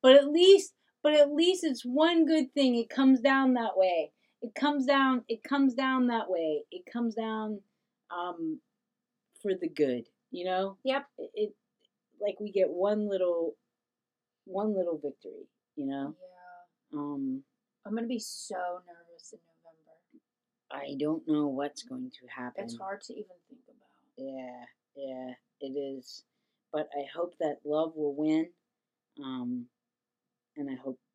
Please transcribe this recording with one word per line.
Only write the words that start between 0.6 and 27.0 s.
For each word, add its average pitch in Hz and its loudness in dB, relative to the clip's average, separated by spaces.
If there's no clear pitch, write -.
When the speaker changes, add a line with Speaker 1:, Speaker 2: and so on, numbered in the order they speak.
Speaker 1:
but 302 2
at 294 8
least 349 2
it's 277 -2
one 311 4
good 311 2
thing. 262 2
It 233 -2
comes 262 6
down 269 4
that 220 -2
way. 180 2
It 240 -12
comes 285 0
down, 269 2
it 220 -6
comes 277 2
down 262 0
that 226 -2
way. 160 -2
It - -16
comes 233 -6
down, 220 -6
um, 175 -6
for 196 -2
the 180 -8
good, 131 -2
you 175 -10
know? 190 -4
Speaker 2:
Yep. 277 -2
Speaker 1:
It, - -14
it, 214 -4
like, 208 -4
we 208 -10
get 190 2
one 208 0
little, 175 -2
one 202 -2
little 175 -2
victory, - -12
you 143 -6
know? 139 -6
Speaker 2:
Yeah. - -18
Speaker 1:
Um, 139 -6
Speaker 2:
I'm 208 -8
gonna 233 -6
be 233 -6
so - -12
nervous 170 -20
in 170 -20
November. 160 -20
Speaker 1:
I 139 -10
don't 156 -2
know 151 0
what's 139 -6
going 127 -12
to - -20
happen. 190 -12
Speaker 2:
It's 233 -12
hard 196 -10
to - -18
even 180 -18
think - -20
about. - -20
Speaker 1:
Yeah, 127 -14
yeah, 131 -10
it 135 -8
is. 135 -10
But 151 -6
I 139 -6